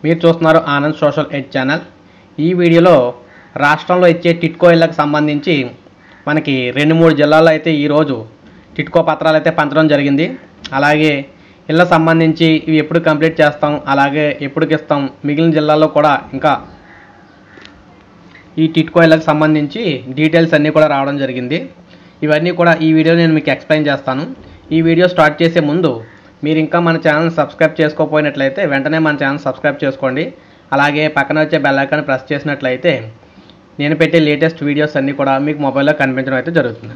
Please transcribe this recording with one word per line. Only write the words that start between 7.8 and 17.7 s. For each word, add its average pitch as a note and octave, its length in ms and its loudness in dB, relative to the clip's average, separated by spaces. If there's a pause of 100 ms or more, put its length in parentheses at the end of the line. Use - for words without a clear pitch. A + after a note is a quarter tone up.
ఈరోజు D3 400 0 (520)
టిడ్కో - 260 -2
పత్రాలు D#3 380 0
అయితే D#3+ 180 0
పంచడం D3+ 360 2
జరిగింది. C#3+ 320 0 (520)
అలాగే D3 460 0 (460)
ఇళ్ళ E3 140 4
సంబంధించి D#3+ 840 2
ఇవి D#3 160 2
ఎప్పుడు E3 140 -2
కంప్లీట్ D#3+ 420 0
చేస్తాం, D3 400 0 (140)
అలాగే C#3+ 480 0
ఎప్పటికి D#3 360 -2
ఇస్తాం, C#3+ 320 -4 (140)
మిగిలిన D#3 340 0
జిల్లాల్లో D3+ 280 2
కూడా D3 340 2 (160)
ఇంకా C3+ 260 -2 (2000)